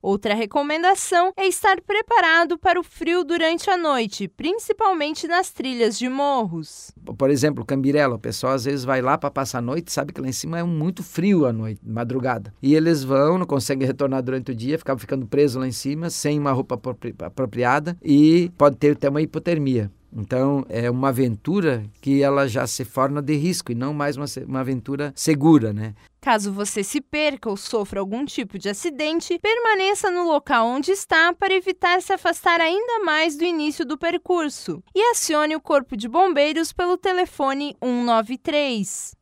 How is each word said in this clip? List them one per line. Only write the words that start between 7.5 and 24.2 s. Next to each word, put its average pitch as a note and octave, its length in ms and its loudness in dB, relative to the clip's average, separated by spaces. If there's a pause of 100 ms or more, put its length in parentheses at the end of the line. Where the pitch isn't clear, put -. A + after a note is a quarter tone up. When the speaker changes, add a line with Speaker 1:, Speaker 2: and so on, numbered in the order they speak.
Speaker 2:
Cambirela, C#3 520 2
o - 20 -8
pessoal B2+ 360 -4
às B2 100 -4
vezes C#3 200 -4
vai C3 160 0
lá B2+ 160 2
pra C#3+ 140 -4
passar C3+ 280 -4
a A#2+ 40 -4
noite, D3 300 -6
sabe C#3+ 200 -4
que D3 80 -12
lá C3+ 60 -6
em C3 60 -6
cima D#3+ 260 -6
é E3+ 60 -4
muito F3 400 -4
frio F3 420 2
à A#2+ 60 2
noite, A2 340 -6
madrugada. A#2 760 -4
E C#3 140 4
eles D#3 300 2
vão, C#3+ 340 4
não F3+ 80 -2
conseguem C3+ 400 0
retornar C3 380 0
durante C3 260 -4
o B2 60 -4
dia, B2+ 200 -4
ficam C3+ 220 -4
ficando C3+ 260 -6
presos C3+ 360 2
lá C3 80 -2
em B2+ 40 -6
cima, D#3 380 -6
sem D3+ 260 -2
uma C#3+ 140 0
roupa C3 240 -2
apropri-, B2 460 -8
apropriada B2+ 840 0
e D#3+ 560 6
pode D3 200 6
ter D3 180 4
até C#3+ 120 0
uma C#3+ 140 0
hipotermia. D3 680 -2 (260)
Então, C3 540 0
é A#2 220 -2
uma C3 180 0
aventura B2+ 800 0 (140)
que C#3 220 2
ela C#3 240 4
já B2+ 200 -2
se B2 180 -6
torna C3+ 380 -2
de C#3+ 120 0
risco D3+ 380 -2
e - 20 -2
não C3 200 -4
mais D3 220 -4
uma C#3+ 100 -8